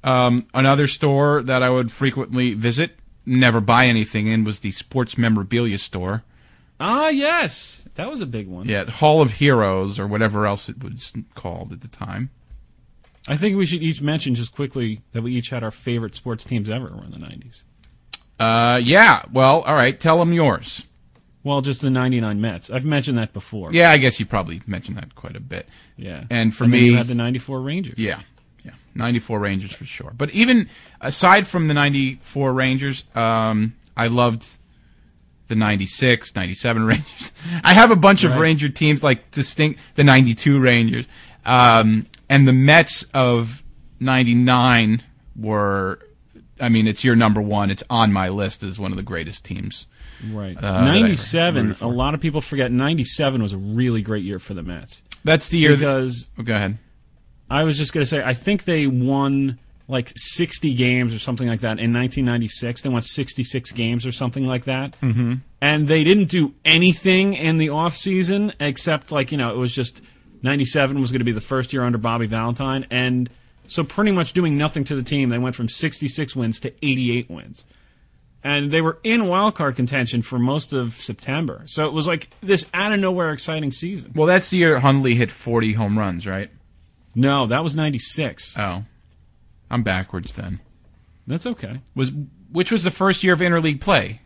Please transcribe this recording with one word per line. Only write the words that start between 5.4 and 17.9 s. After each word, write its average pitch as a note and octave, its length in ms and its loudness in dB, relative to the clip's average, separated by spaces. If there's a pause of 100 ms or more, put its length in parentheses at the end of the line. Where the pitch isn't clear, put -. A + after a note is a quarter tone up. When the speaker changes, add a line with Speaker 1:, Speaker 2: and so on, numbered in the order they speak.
Speaker 1:
store. F#2+ 460 -6 (560)
Speaker 2:
Ah, B3+ 300 0
yes. C#4+ 880 -4
That G3 140 -8
was C#4 120 -10
a E3+ 40 -6
big A2 220 -8
one. F#2 220 -10
Speaker 1:
Yeah, G2+ 160 -2
Hall D3+ 360 4
of B2 120 2
Heroes G2+ 640 0
or G2+ 80 -6
whatever G#2 380 0
else G2+ 240 -4
it - 120 -14
was - 320 -14 (220)
called F2 380 -12
at - 80 -18
the A2+ 80 -18
time. G#2 400 -10 (1000)
Speaker 2:
I C#3 80 -2
think F#3+ 220 0
we F#3+ 80 2
should D#3+ 180 -4
each D3+ 180 -2
mention C#3+ 340 -2
just A#2 200 -8
quickly A#2+ 460 -6 (100)
that A#2 100 -6
we B2 120 -6
each A#2+ 160 -6
had B2 140 -8
our A2 80 -6
favorite A#2 440 -6
sports A2+ 300 -10
teams A2 240 -4
ever A#2+ 200 -8
were F2+ 140 -16
in - 80 -18
the - 80 -18
nineties. - 460 -20 (720)